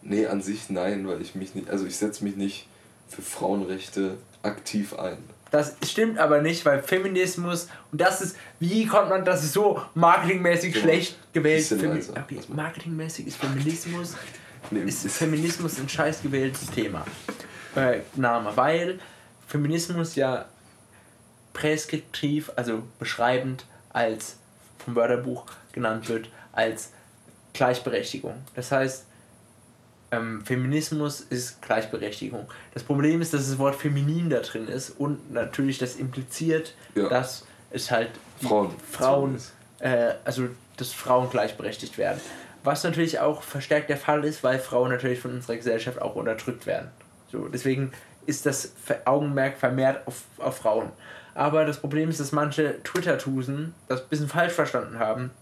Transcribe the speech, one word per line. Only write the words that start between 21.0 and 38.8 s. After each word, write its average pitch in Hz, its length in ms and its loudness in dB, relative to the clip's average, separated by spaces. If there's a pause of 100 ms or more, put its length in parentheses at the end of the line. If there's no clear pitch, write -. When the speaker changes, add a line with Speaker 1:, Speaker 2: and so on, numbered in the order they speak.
Speaker 2:
präskriptiv, 151 1000 -2
also 117 280 -2 (160)
beschreibend 127 680 0 (260)
als 113 460 -2 (460)
vom 120 120 -4
Wörterbuch 123 500 2 (280)
genannt 110 360 -2
wird, 113 200 -2 (240)
als 110 380 -2 (600)
Gleichberechtigung. 127 840 -2 (200)
Das - 160 -6
heißt, 135 340 0 (1080)
ähm, 113 340 -4
Feminismus 147 760 0
ist - 400 -6
Gleichberechtigung. 104 840 -2 (280)
Das 131 100 -8
Problem 151 380 4
ist, 160 120 -2
dass 139 140 2
das 135 100 0
Wort 139 180 4
feminin 147 540 2
da 127 100 4
drin 113 280 -6
ist 135 240 -6
und 139 420 -4
natürlich 131 440 0
das 127 180 -4
impliziert, 160 800 -2 (220)
Speaker 1:
Ja. 101 140 2
Speaker 2:
dass 127 360 0 (260)
es - 200 -4
halt 113 180 2 (320)
die 131 60 -6
Speaker 1:
Frauen. 104 240 4 (200)